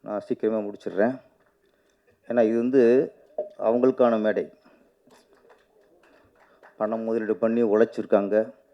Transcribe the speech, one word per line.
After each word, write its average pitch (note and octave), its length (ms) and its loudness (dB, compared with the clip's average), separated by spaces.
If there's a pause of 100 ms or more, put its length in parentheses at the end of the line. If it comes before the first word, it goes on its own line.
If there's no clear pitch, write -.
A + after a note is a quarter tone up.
நான் G#2 180 -8
சீக்கிரமா A2 400 -4
முடிச்சிடுறேன். G#2 600 -2 (1040)
ஏன்னா A#2+ 140 0
இது A2+ 160 2
வந்து B2+ 560 2 (460)
அவங்களுக்கான A#2+ 600 2
மேடை. G2+ 320 -2 (2250)
பணம் A2 220 -6
முதலீடு A2 360 -4
பண்ணி A#2 280 0
உழைச்சிருக்காங்க. G#2+ 880 0 (200)